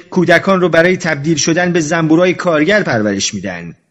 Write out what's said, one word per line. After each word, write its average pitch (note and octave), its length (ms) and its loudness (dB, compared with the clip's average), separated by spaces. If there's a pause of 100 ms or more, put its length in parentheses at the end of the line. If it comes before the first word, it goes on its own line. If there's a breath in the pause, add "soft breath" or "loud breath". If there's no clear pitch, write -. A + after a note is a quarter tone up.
کودکان F3 520 2
رو F3+ 80 2
برای E3+ 280 2
تبدیل D#3 400 -2
شدن F3 360 0
به F3 60 0
زنبورای E3 540 2
کارگر F3 500 0
پرورش G#2+ 500 -2
می‌دن، F2 420 -10 (160)